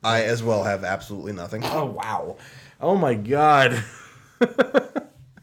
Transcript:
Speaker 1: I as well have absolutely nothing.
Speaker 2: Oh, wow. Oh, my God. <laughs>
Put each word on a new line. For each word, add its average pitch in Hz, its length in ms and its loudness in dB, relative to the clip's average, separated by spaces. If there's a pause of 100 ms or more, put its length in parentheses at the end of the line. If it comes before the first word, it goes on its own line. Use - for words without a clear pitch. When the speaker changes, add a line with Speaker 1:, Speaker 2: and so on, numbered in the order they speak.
Speaker 1:
I 113 220 2
as 113 180 0
well 110 220 0
have 98 220 -2
absolutely 98 480 -8
nothing. 98 320 -8
Speaker 2:
Oh, 151 220 -2
wow. 95 500 -6 (420)
Oh, 175 160 2
my 143 200 2
God. 127 680 4 (560)
<laughs> 240 140 2 (880)